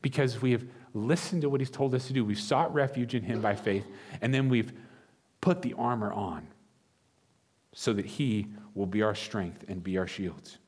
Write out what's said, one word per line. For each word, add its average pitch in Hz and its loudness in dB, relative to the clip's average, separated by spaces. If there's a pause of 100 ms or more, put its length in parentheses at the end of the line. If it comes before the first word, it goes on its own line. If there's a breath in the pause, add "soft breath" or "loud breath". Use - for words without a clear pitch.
Because 131 2
we 127 4
have 120 2 (280 loud breath)
listened 156 0
to 143 2
what 139 2
he's 131 0
told 135 2
us 127 -2
to 131 -4
do. 127 4
We've 104 0
sought 151 2
refuge 127 0
in 117 0
him 110 -2
by 104 4
faith. 101 0 (360 loud breath)
And 131 2
then 135 4
we've 123 4 (720 loud breath)
put 180 4
the 127 -2
armor 117 0
on 87 -4 (1300)
so - 0
that 98 0
he 107 0 (260 loud breath)
will 98 -2
be 104 0
our 107 4
strength 92 -6
and 92 -8
be 95 -2
our 92 0
shield. - -8 (100)